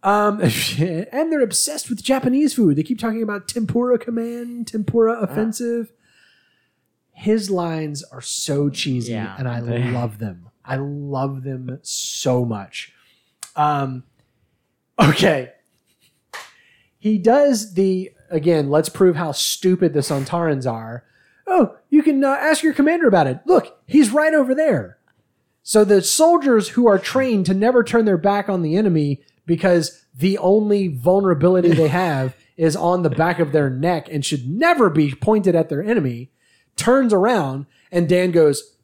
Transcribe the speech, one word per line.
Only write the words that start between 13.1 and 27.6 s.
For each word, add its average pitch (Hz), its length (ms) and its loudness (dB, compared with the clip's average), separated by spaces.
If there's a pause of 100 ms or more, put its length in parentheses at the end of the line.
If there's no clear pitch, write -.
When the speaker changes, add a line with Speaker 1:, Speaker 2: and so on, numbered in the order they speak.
Speaker 1:
Um, 139 460 -2 (920)
okay. 151 540 2 (1500)
He 214 200 -2
does 226 580 2
the, 190 360 0 (180)
again, 156 400 2
"Let's 151 200 2
prove 185 260 2
how 160 160 -4
stupid 180 640 0
the 147 80 0
Sontarans 139 680 -2
are." 113 360 -10 (420)
"Oh, 370 280 2 (140)
you 294 140 4
can, 277 200 2
uh, 277 40 2
ask 277 340 0
your 311 120 2
commander 320 340 2
about 180 200 4
it. 131 180 -4
Look, - 420 0
he's 254 240 4
right 302 220 2
over 262 200 2
there." 240 440 -2 (680)
So 214 220 4
the 196 160 4
soldiers 285 680 2
who 240 180 2
are 196 120 6
trained 247 480 -2
to 190 60 0
never 233 300 2